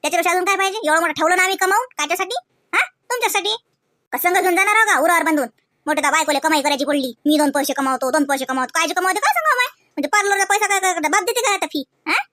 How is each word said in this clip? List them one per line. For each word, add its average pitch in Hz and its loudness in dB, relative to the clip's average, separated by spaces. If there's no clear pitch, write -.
त्याच्यापेक्षा 339 0
अजून 359 0
काय 392 0
पाहिजे? 392 -2
एवढं 311 4
मोठं 330 -2
ठेवलं 330 2
ना 370 2
आम्ही 381 0
कमावून, 392 0
कायच्यासाठी? 349 -2
हा? 427 2
तुमच्यासाठी. 415 -4
का 359 -6
संघ 359 2
घेऊन 359 2
जाणार 403 2
आहो 440 4
का 381 2
उरावर 330 4
बांधून? 294 0
मोठे 302 -2
तर 285 2
बायकोले 294 2
कमाई 311 0
करायची 285 0
पडली, 262 -2
मी 302 2
दोन 294 2
पैसे 277 -2
कमावतो, 262 -2
दोन 294 2
पैसे 277 -2
कमावतो, 262 -4
काय 330 0
जे 320 -4
कमावते 370 0
काय 698 0
सांगा 622 2
माय? 494 -2
म्हणजे 285 -2
पार्लरचा 403 2
पैसा 415 0
काय, 392 0
काय, 381 0
काय 311 -2
बाप 392 0
देते 466 -2
काय 427 0
आता 370 -2
फी? 294 -6
हा? 320 -2